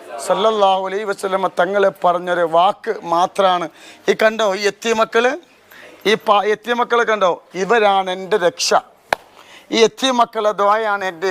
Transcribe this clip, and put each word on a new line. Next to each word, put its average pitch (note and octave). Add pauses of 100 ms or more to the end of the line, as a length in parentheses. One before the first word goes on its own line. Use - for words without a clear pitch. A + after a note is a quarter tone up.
(280)
സല്ലല്ലാഹു F#3+
അലൈഹി G3+
വസല്ലമ F#3+ (100)
തങ്ങൾ G3 (220)
പറഞ്ഞൊരു F3 (100)
വാക്ക് G3 (220)
മാത്രമാണ്. F3+ (440)
ഈ G#3+
കണ്ടോ A3 (100)
ഈ G#3
യത്തീമക്കള്, A3+ (800)
ഈ - (120)
പാ-, G3+ (100)
യത്തീമക്കളെ A#3+
കണ്ടോ, F#3+ (320)
ഇവരാണ് G3
എൻ്റെ F#3+
രക്ഷ. - (1040)
ഈ -
യത്തീമക്കളെ A3+
ദുആയാണ് G3+
എൻ്റെ E3+